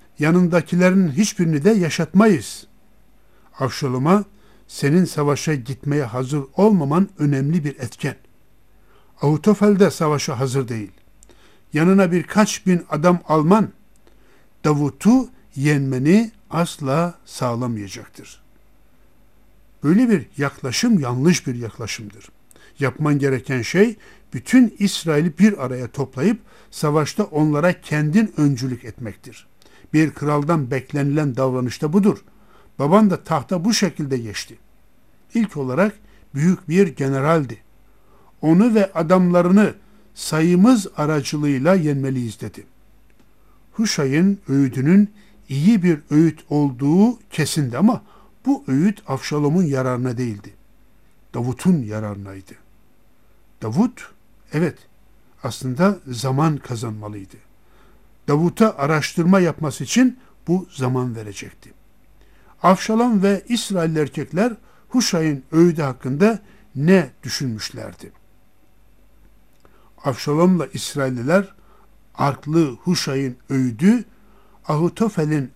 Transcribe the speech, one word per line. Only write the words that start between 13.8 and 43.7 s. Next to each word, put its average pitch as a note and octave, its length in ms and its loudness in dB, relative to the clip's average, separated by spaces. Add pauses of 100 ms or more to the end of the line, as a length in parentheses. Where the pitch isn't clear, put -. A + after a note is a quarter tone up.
Davut'u D3+ 680 2 (260)
yenmeni C#3+ 760 2 (180)
asla D#3+ 640 -2 (120)
sağlamayacaktır. A#2 1160 -8 (1400)
Böyle G3+ 260 2
bir E3+ 160 0 (120)
yaklaşım C#3+ 600 -2
yanlış C3 480 0
bir B2+ 80 -6
yaklaşımdır. A2 760 -14 (500)
Yapman D3 400 0
gereken C3+ 420 -2
şey G#3 340 2 (380)
bütün A#3 460 4
İsrail'i E3 600 0
bir F#3 260 4
araya B2 220 -8
toplayıp C#3+ 520 -4 (320)
savaşta D#3 520 -2
onlara D#3 580 0
kendin D#3 560 0
öncülük C3 480 -2
etmektir. A2 640 -16 (460)
Bir D3+ 180 2
kraldan D3 600 -2
beklenilen C#3+ 640 -2
davranış B2+ 460 -2
da D3+ 120 -4
budur. G3 240 2 (640)
Baban F#3 300 4
da E3+ 140 -4
tahta E3 420 -4
bu A3+ 80 0
şekilde C#3+ 440 -2
geçti. A2+ 400 -10 (760)
İlk A3+ 240 -2
olarak C#3+ 360 -2 (420)
büyük E3+ 340 0
bir F#3 180 4
generaldi. C3+ 680 0 (840)
Onu F#3+ 340 4
ve G3+ 180 2
adamlarını F3 800 4 (420)
sayımız F#3 720 2 (100)
aracılığıyla D3 800 0
yenmeliyiz C3+ 640 -2
dedi. - 240 -14 (1080)